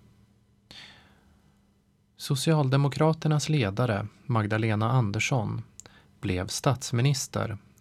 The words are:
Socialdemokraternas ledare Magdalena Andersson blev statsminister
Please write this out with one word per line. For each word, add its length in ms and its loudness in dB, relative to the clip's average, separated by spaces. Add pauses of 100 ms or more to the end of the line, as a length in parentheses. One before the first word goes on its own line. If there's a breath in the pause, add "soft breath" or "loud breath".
(2250 loud breath)
Socialdemokraternas 1300 2
ledare 580 0 (180)
Magdalena 680 2
Andersson 720 0 (560 loud breath)
blev 280 -2
statsminister 1120 0 (240)